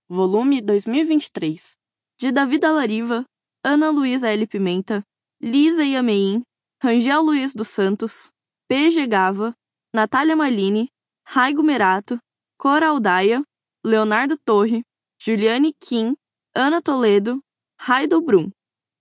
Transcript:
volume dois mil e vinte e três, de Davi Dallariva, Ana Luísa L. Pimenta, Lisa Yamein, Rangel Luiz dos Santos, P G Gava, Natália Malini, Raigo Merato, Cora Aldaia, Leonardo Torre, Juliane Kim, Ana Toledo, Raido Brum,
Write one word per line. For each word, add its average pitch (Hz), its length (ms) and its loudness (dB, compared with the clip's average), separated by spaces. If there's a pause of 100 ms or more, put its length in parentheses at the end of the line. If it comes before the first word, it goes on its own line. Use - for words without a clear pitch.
volume 208 540 0
dois 202 240 0
mil 262 160 0
e - 20 0
vinte 311 220 0
e - 40 -20
três, - 460 -8 (420)
de 254 140 -2
Davi 277 260 0
Dallariva, 240 680 -2 (360)
Ana 302 280 0
Luísa 262 400 0
L. 214 160 0
Pimenta, 196 580 -4 (340)
Lisa 294 460 2
Yamein, 233 580 0 (400)
Rangel 240 380 2
Luiz 277 320 0
dos 226 160 -8
Santos, 208 640 -4 (340)
P 294 240 2
G 311 160 0
Gava, 202 480 0 (380)
Natália 262 420 0
Malini, 226 540 0 (380)
Raigo 285 360 0
Merato, 220 560 0 (380)
Cora 302 320 0
Aldaia, 220 560 0 (400)
Leonardo 220 540 0
Torre, 226 440 0 (380)
Juliane 226 580 0
Kim, 233 380 -2 (380)
Ana 285 260 0
Toledo, 240 600 0 (360)
Raido 285 440 0
Brum, 202 280 2 (500)